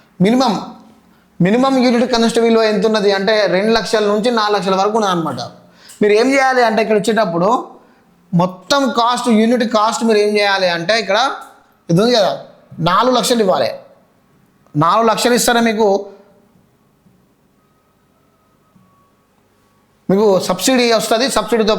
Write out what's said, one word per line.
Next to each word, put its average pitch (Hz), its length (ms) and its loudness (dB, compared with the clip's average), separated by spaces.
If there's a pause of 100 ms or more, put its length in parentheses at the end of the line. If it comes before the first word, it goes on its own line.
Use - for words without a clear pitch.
(240)
మినిమం, 240 300 2 (920)
మినిమం 254 300 2 (100)
యూనిట్ 247 300 2
కనిష్ట 226 320 0
విలువ 226 160 2 (100)
ఎంత 202 180 0
ఉన్నది 208 280 0
అంటే 196 160 0 (200)
రెండు 208 240 0
లక్షల 208 340 -2
నుంచి 208 180 0 (100)
నాలుగు 208 160 0
లక్షల 190 260 -2
వరకు 214 180 -2
ఉన్నది 202 160 0
అనమాట. 147 240 -6 (600)
మీరు 208 200 2
ఏం 240 140 2
చేయాలి 262 340 2
అంటే 220 160 0
ఇక్కడ 214 160 0
వచ్చేటప్పుడు 196 500 0 (920)
మొత్తం 226 400 -2 (160)
కాస్ట్, 240 300 -2 (120)
యూనిట్ 233 260 0 (100)
కాస్ట్ 220 320 -2
మీరు 220 160 2
ఏం 208 140 -2
చేయాలి 196 380 0
అంటే 170 180 -4 (100)
ఇక్కడ 190 140 -2 (720)
ఇది 170 120 2
ఉంది 240 160 2
కదా, 170 140 0 (580)
నాలుగు 226 280 2
లక్షలు 233 280 0
ఇవ్వాలి. 139 240 0 (1120)
నాలుగు 208 280 2
లక్షలు 240 260 0
ఇస్తేనే 240 220 0 (100)
మీకు, 214 180 0 (4000)
మీకు 196 160 2 (220)
సబ్సిడీ 247 380 0 (120)
వస్తుంది. 233 280 -2 (120)
సబ్సిడీతో 220 400 0